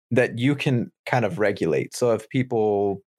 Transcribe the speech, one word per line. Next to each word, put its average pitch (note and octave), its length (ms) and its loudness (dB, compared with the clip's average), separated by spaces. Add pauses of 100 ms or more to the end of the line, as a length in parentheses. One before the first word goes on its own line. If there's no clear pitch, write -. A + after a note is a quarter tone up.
(100)
that A#2+ 280 2
you C3 180 0
can B2+ 340 -2 (160)
kind B2+ 180 2
of F#2 140 -4
regulate. E2+ 560 0
So A#2+ 180 0
if G#2+ 160 -4
people, G#2+ 760 0 (160)